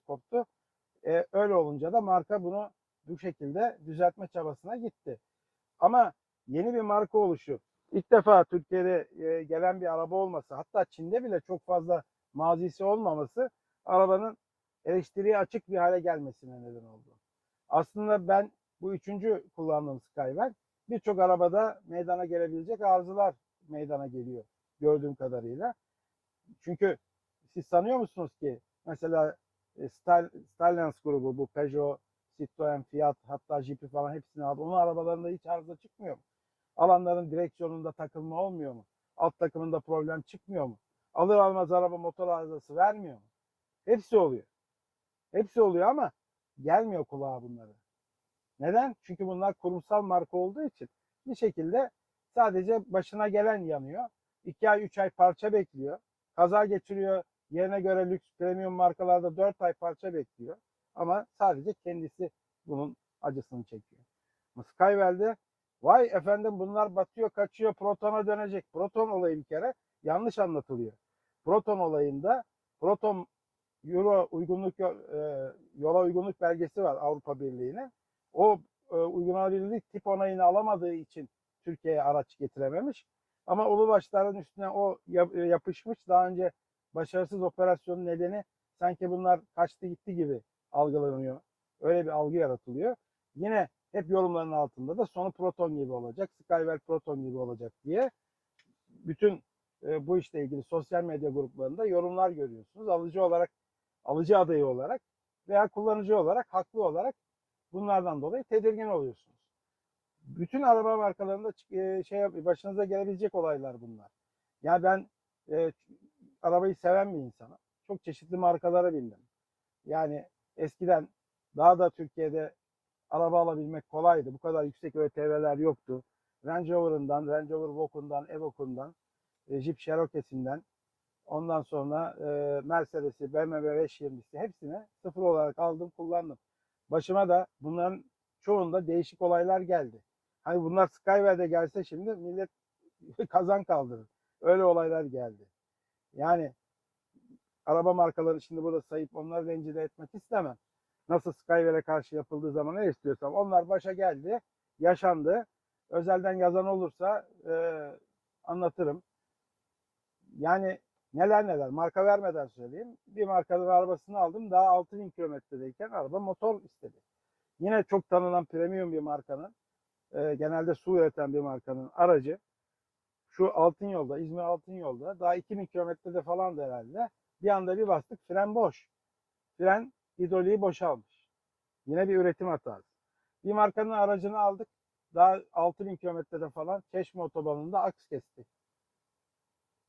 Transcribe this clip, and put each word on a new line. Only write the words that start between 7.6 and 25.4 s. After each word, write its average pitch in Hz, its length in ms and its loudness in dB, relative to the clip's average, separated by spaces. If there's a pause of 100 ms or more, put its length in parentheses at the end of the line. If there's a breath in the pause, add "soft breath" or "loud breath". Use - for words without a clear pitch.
ilk 202 200 -4
defa 208 320 10
Türkiye'de, 180 640 0 (180)
e, 165 180 -2
gelen 175 380 0
bir 170 120 -2
araba 165 220 -4
olması, 180 400 -4
hatta 175 300 -2
Çin'de 185 380 -4
bile 196 180 -2
çok 180 240 -10
fazla 170 380 0 (300)
mazisi 165 500 -2
olmaması 202 640 -2 (360)
arabanın 190 520 2 (480)
eleştiriye 196 520 0
açık 196 320 -4
bir 190 80 -2
hale 175 220 4
gelmesine 139 640 -6
neden 120 240 -18
oldu. 110 240 -20 (600)
Aslında 208 580 0
ben 202 240 2 (300)
bu 190 140 -6
üçüncü 202 480 -4 (120)
kullandığım 151 460 -4
Skywell, 147 520 -4 (360)
birçok 214 300 -2
arabada 185 640 4
meydana 175 400 -4
gelebilecek 170 560 -4
arızalar 190 540 2 (320)
meydana 147 400 -8
geliyor 123 360 -12 (360)
gördüğüm 147 360 2
kadarıyla. 127 580 -6 (880)